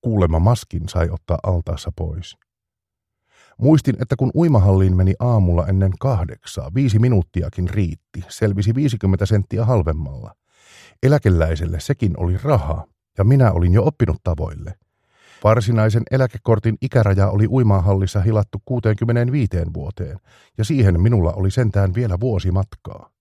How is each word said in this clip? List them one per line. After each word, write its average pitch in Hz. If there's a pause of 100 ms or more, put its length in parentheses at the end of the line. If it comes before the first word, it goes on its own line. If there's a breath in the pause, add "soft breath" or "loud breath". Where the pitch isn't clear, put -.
Kuulemma 90
maskin 87
sai 82
ottaa 85
altaassa 85
pois. 82 (1200 soft breath)
Muistin, 139
että 127
kun 123
uimahalliin 98
meni 92
aamulla 95
ennen 95
kahdeksaa, 85
viisi 120
minuuttiakin 90
riitti, 92
selvisi 104
viisikymmentä 104
senttiä 104
halvemmalla. 78 (680 loud breath)
Eläkeläiselle 85
sekin 104
oli 90
raha, 87 (300)
ja 101
minä 123
olin 87
jo 104
oppinut 110
tavoille. 78 (680 soft breath)
Varsinaisen 110
eläkekortin 113
ikäraja 101
oli 104
uimahallissa 98
hilattu 104
kuuteenkymmeneenviiteen 117
vuoteen, 80 (380 soft breath)
ja 113
siihen 101
minulla 95
oli 95
sentään 101
vielä 104
vuosi 98
matkaa. - (120)